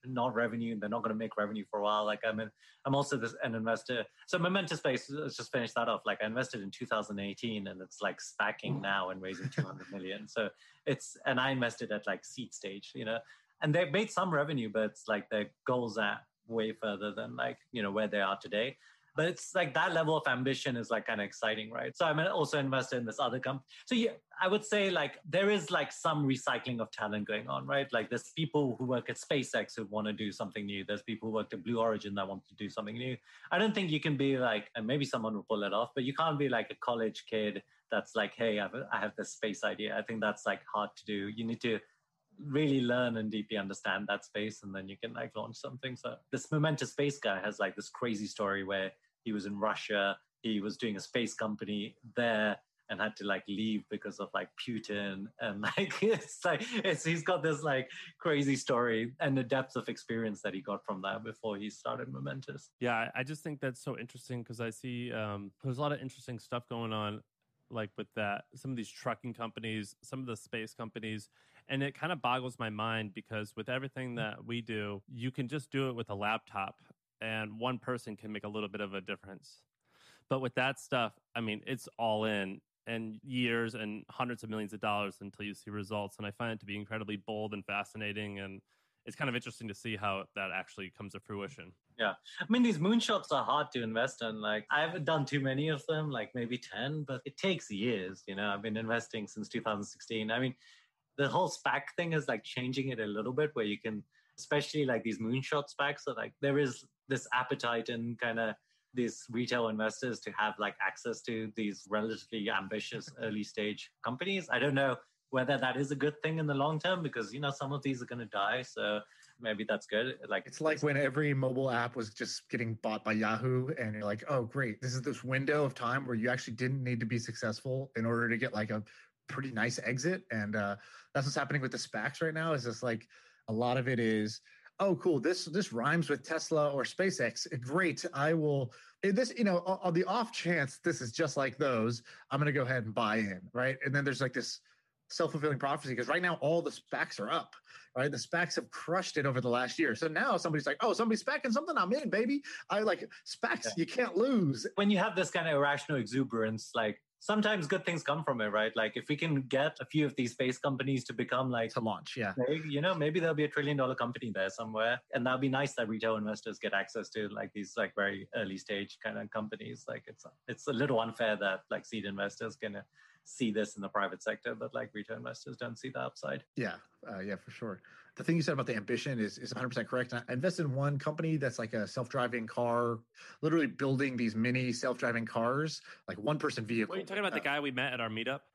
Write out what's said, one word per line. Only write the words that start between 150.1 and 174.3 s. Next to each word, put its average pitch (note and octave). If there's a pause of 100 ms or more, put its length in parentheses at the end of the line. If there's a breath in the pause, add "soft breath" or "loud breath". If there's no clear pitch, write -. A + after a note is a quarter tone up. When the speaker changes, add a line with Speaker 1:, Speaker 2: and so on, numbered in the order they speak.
Speaker 3:
somebody's D#3
like, C#3+
"Oh, G#3+
somebody's A3
spacing C4+
something? D4
I'm F#3+
in, C4+
baby." B3 (280 loud breath)
I G3
like G#3 (180 loud breath)
spacs. -
Speaker 1:
Yeah. A2
Speaker 3:
You E3
can't A3+
lose. F#3+ (100)
Speaker 1:
When G3+
you G#3
have F#3+
this F3+
kind E3
of D#3
irrational C#3+
exuberance, A2+
like, A2 (160)
sometimes G#3
good -
things E3+
come D#3
from C3
it, G#2+
right? G#2+
Like, A2
if A#2
we D3
can C#3+
get C#3
a B2+
few D3+
of C3
these A#2+
space B2+
companies C3+
to -
become, B2+
like, A#2
Speaker 3:
To -
launch, G2+
yeah. G#2 (140)
Speaker 1:
big, D#3
you C#3+
know, F#3
maybe D#3
there'll E3
be D3
a C#3+
trillion D3
dollar C3
company A#2+
there F#2+
somewhere. A2+ (140)
And B2
that'd B2+
be C#3
nice C3
that A#2
retail A2
investors G#2+
get G2+
access G2
to, G#2+
like, G#2
these, G2
like, G#2
very G2
early F#2+
stage G2+
kind A2
of G#2+
companies. A2
Like, A#2
it's, - (220)
it's -
a C#3+
little B2
unfair A2+
that, F#2+
like, G2
seed G#2+
investors G2+
gonna G#2 (400 soft breath)
see -
this G#2
in G#2
the G2
private G2
sector, A2